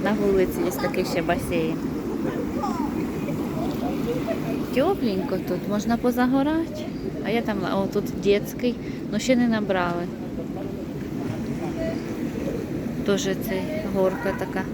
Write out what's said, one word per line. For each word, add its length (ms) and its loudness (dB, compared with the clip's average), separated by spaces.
На 80 4
вулиці 540 4
є 60 0
такий 340 0
ще 160 0
басейн. 560 0
Тепленько 640 2
тут, 220 -2
можна 280 2
позагорати. 880 2
А 40 -2
я 120 2
там, 160 0
о, 200 2
тут 120 0
дитячий, 680 2
ну 80 0
ще 160 4
не 120 4
набрали. 600 2
Тоже 300 2
це 260 -2
горка 440 2
така. 220 -4